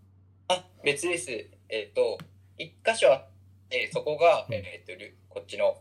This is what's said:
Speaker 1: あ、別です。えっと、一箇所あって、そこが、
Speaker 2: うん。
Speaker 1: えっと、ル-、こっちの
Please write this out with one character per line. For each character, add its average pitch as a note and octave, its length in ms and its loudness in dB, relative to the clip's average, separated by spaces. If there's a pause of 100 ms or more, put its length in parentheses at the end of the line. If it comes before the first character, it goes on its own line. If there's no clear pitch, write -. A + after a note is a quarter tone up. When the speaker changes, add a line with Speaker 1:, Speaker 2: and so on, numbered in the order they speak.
(480)
Speaker 1:
あ、 F3+ 180 -2 (160)
別 D3 240 0
で F3 120 -2
す。 - 120 -10 (380)
え A2 220 -6
っ - 20 -20
と、 A#2 260 0 (380)
一 - 160 -14 (120)
箇 A3 120 2
所 D#3 160 6
あ C3+ 60 4
っ - 80 -20 (420)
て、 A#2+ 240 -4
そ C#3+ 80 -4
こ D3+ 160 -4
が、 D3+ 320 4
Speaker 2:
う - 20 -8
ん。 A2+ 40 -4
Speaker 1:
え F#2 280 -10
っ - 40 -20
と、 F2+ 120 -14
ル-、 G#2 160 -18 (140)
こ - 140 -14
っ - 40 -20
ち G2+ 120 -10
の G2 220 2